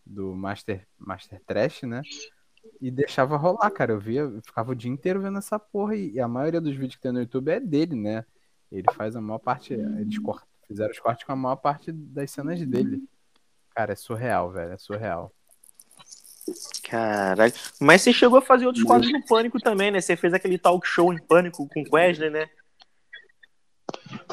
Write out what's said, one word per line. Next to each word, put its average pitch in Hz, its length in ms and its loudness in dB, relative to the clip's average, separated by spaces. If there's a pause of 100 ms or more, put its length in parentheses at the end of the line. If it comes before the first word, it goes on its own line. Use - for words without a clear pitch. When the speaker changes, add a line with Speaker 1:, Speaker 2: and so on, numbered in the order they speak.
Speaker 1:
do 98 300 -10
Master, 98 500 -8 (120)
Master - 500 -14
Trash, 107 360 -2
né? 123 180 -8 (800)
E 127 100 -6
deixava 139 460 0
rolar, 185 340 2
cara. 117 220 -2
Eu 107 60 -2
via, 110 220 -4
eu 113 240 -8
ficava 117 260 -6
o 131 40 -4
dia 120 160 -8
inteiro 180 300 -4
vendo 196 160 -8
essa 196 200 -6
porra. 208 380 -4
E, 185 200 -8
e 127 40 -2
a 123 80 -2
maioria 143 340 -2
dos 151 120 -4
vídeos 135 220 -8
que - 60 -20
tem 127 120 -4
no 123 80 -2
YouTube 131 300 -4
é 196 80 -2
dele, 165 360 -2
né? 110 300 -4 (460)
Ele 95 140 -8 (100)
faz 110 200 -6
a 120 60 -10
maior 110 180 -8
parte, 123 340 -6
eles 107 460 -6
cort-, - 260 -8 (220)
fizeram 107 240 -6
os - 80 -18
cortes 120 260 -4
com - 60 -8
a 139 60 -4
maior 131 180 -2
parte 143 360 -4
das 143 400 -10
cenas 156 340 -8
dele. 196 340 -2 (720)
Cara, 107 200 -2
é - 20 -6
surreal, 110 560 -4
velho, 90 220 -8
é 98 40 -14
surreal. 95 540 -8 (1500)
Speaker 2:
Caralho. 107 680 2 (260)
Mas 160 220 8
você 247 100 8
chegou 247 280 8
a - 20 10
fazer 254 240 6
outros 247 180 0
Speaker 3:
Mas 233 80 6
Speaker 2:
quadros 240 200 6
no 285 120 -2
Pânico 233 360 2
também, 208 320 2
né? 196 100 2
Você 175 140 0
fez 170 180 2
aquele 185 240 0
talk 180 300 4
show 175 260 4
em 165 60 -4
Pânico 165 480 4
com 151 160 -6
o 131 100 -10
Wesley, 156 380 4
né? 156 180 -4 (1800)